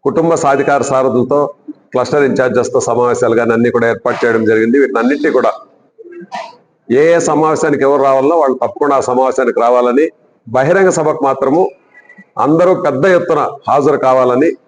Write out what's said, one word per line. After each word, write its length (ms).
కుటుంబ 300
సాధికార 480
సారథులతో, 560
క్లస్టర్ 400
ఇంచార్జెస్తో 520
సమావేశాలు 540
కానీ 180
అన్నీ 160
కూడా 200
ఏర్పాటు 300
చేయడం 260
జరిగింది. 340
వీటినన్నింటినీ 520
కూడా 200
ఏ 140
ఏ 20
సమావేశానికి 580
ఎవరు 200
రావాలో 340
వాళ్ళు 220
తప్పకుండా 360
ఆ 100
సమావేశానికి 540
రావాలని, 420
బహిరంగ 500
సభకు 300
మాత్రము 360
అందరూ 280
పెద్ద 200
ఎత్తున 240
హాజరు 400
కావాలని 420